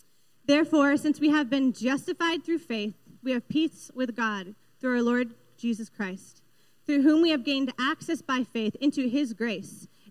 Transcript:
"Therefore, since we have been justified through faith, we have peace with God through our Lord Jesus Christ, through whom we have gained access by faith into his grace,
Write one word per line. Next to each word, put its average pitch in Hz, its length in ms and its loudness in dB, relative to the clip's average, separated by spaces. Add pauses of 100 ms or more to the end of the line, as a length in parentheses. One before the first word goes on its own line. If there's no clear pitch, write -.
(460)
"Therefore, 294 500 4
since 302 220 0
we 294 120 4
have 294 200 2
been 269 220 2
justified 302 720 -2
through 330 140 -2
faith, 214 360 -6 (300)
we 262 80 -2
have 240 160 -4
peace - 440 -2
with 240 220 -4
God 208 400 -4 (260)
through 254 140 0
our 240 80 2
Lord 240 320 0 (220)
Jesus 226 320 -4
Christ, - 540 -10 (440)
through 285 160 2
whom 311 200 6
we 339 80 4
have 277 140 0
gained 269 320 -2
access 294 460 -4
by 254 220 -2
faith 220 360 -4
into 269 280 0
his 247 240 -2
grace, 202 560 -8 (220)